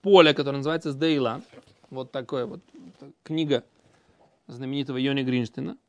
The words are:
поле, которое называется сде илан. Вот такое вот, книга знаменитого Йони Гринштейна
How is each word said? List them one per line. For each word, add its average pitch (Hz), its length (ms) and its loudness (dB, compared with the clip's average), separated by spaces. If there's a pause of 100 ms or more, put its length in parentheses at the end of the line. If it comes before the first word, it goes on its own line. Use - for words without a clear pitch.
поле, 180 320 8
которое 139 240 -2
называется 156 340 -4
сде 151 240 0
илан. 123 280 -2 (480)
Вот 131 200 -12
такое 127 340 -6
вот, 180 160 -14 (640)
книга 156 400 -2 (840)
знаменитого 131 500 -6
Йони 139 260 -2
Гринштейна 127 540 -4 (120)